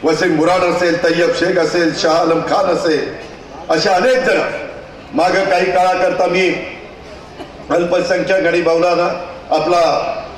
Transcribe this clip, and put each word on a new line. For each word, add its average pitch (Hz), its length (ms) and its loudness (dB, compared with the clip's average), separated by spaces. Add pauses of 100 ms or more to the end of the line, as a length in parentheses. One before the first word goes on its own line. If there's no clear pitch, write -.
वसीम 160 300 2
मुराद 170 260 4
असेल, 175 440 2
तय्यब 165 340 2
शेख 175 200 2
असेल, 165 400 2
शाह 160 160 2
आलम 165 260 2
खान 160 240 0
असेल, 160 500 0 (540)
अशा 170 260 2
अनेक 247 240 4
जण. - 220 0 (760)
मागं 180 300 2
काही 185 280 0
काळाकरता 180 540 2
मी 175 260 2 (1160)
अल्पसंख्याक 165 760 0
आणि 170 160 2
मौलाना 170 600 2 (260)
आपला 165 640 2 (240)